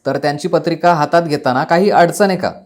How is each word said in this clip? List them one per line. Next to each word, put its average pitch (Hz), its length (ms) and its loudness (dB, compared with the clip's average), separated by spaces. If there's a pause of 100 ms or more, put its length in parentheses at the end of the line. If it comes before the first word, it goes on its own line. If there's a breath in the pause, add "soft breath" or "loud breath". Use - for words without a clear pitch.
तर 135 100 -2
त्यांची 147 320 -4
पत्रिका 170 460 0
हातात 156 280 2
घेताना 143 420 -2
काही 175 260 2
अडचण 170 400 2
आहे 185 80 -2
का, 90 120 -4 (160)